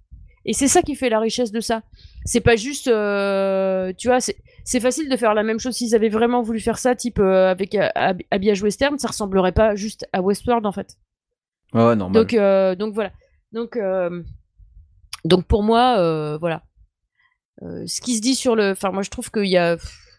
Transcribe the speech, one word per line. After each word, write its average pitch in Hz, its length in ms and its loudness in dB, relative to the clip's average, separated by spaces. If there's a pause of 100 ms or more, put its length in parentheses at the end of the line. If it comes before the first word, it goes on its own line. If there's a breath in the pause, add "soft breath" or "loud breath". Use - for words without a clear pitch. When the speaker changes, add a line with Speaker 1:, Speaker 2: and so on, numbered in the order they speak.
(460)
Speaker 1:
Et 220 60 -2
c'est 269 160 0
ça 359 140 4
qui 302 120 -6
fait 254 140 -4
la 220 120 0
richesse 226 320 -2
de 226 80 -4
ça. 226 220 -4 (440 soft breath)
C'est 233 140 0
pas 233 160 4
juste, 262 320 -4
euh, 196 1080 0
tu - 120 -4
vois, 254 120 4
c'est, - 160 -4 (280 soft breath)
c'est 254 160 -2
facile 262 280 -2
de 262 80 0
faire 214 160 2
la 214 100 2
même 220 160 -2
chose 247 160 -6
s'ils 233 200 -2
avaient 220 160 4
vraiment 240 320 2
voulu 220 180 -4
faire 226 180 -2
ça, 247 160 0
type, 247 240 -6
euh, 190 320 4
avec, 185 240 -4
euh, 185 200 2
hab-, 175 360 0
habillage 202 320 0
western, 269 360 0
ça 233 100 -4
ressemblerait 190 440 0
pas 220 220 4
juste 208 380 -8
à 196 80 0
Westworld, 208 460 0
en 190 60 -4
fait. - 260 -12 (720)
Speaker 2:
Ouais, 113 140 4
ouais, 117 100 4
normal. 107 260 2
Speaker 1:
Donc, 226 120 -4
euh, 190 400 2
donc 208 200 -6
voilà. 202 180 -4 (400)
Donc, 233 240 -10
euh, 185 460 -4 (1040)
donc 175 220 2
pour 208 160 2
moi, 233 360 4
euh, 156 400 0
voilà. 160 240 -4 (1000)
Euh, 175 240 -12
ce - 160 -8
qui 240 140 -4
se 214 40 -6
dit 254 140 0
sur 240 200 0
le, 202 180 2
enfin, 190 180 -6
moi, 196 120 -4
je - 80 -10
trouve - 200 -12
qu'il 208 160 -2
y 185 100 2
a, 170 200 2
pff, - 220 -14 (200 loud breath)